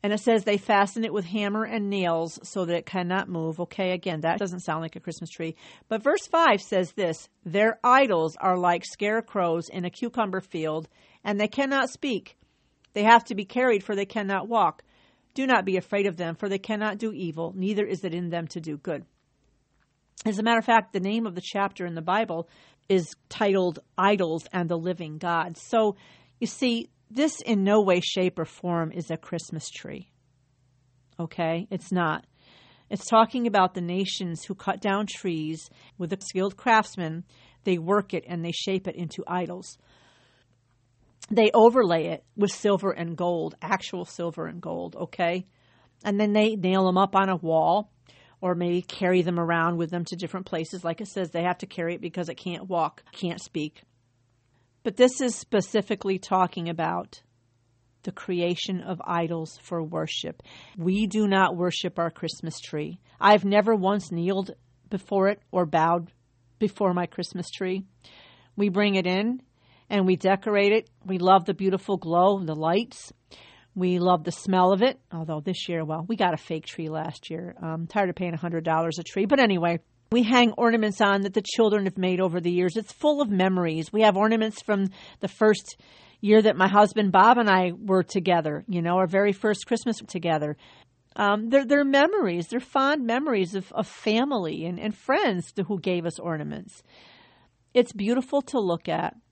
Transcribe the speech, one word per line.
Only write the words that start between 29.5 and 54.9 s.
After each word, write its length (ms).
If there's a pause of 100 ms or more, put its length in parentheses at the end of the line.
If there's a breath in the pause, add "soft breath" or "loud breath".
tree. 420 (1080)
Okay? 520
It's 200
not. 340 (640 soft breath)
It's 180
talking 400
about 280
the 60
nations 640
who 100
cut 260
down 260
trees 600 (300 soft breath)
with 140
a 80
skilled 360
craftsman. 680 (400 soft breath)
They 140
work 360
it 120
and 180
they 80
shape 340
it 100
into 300
idols. 500 (1500 soft breath)
They 220
overlay 540
it 180 (120)
with 140
silver 400
and 260
gold, 440
actual 440
silver 420
and 140
gold, 360
okay? 500 (580 soft breath)
And 140
then 140
they 240
nail 300
them 120
up 160
on 140
a 80
wall 560 (480 soft breath)
or 140
maybe 280
carry 400
them 160
around 380
with 140
them 160
to 100
different 300
places. 360
Like 180
it 80
says, 220
they 120
have 160
to 80
carry 280
it 60
because 280
it 80
can't 320
walk, 440
can't 280
speak. 420 (1000)
But 140